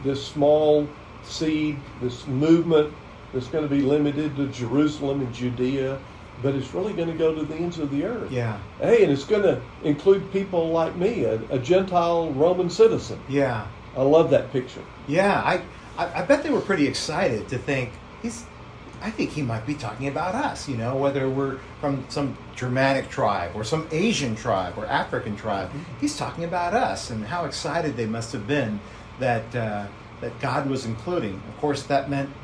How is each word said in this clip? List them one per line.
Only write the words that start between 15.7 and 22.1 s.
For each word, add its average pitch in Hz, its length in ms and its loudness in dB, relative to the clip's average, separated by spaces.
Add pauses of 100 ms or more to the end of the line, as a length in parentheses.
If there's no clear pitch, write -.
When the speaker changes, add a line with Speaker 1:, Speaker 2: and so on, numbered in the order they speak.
Speaker 2:
I, 170 240 -4
I - 40 -4
bet 285 180 6
they 320 60 -4
were 247 120 4
pretty 170 260 2
excited 147 640 0
to 127 100 -4
think, 127 320 -2 (320)
"He's, 233 200 -8 (600)
I 214 80 -6
think - 200 -2
he - 120 -4
might 113 240 -4
be 147 80 -2
talking 120 320 -6
about 156 280 -2
us," - 320 -4
you 135 80 -4
know, 117 220 -2
whether 135 320 2
we're 135 300 -2 (200)
from 139 300 -2
some 139 260 -2 (200)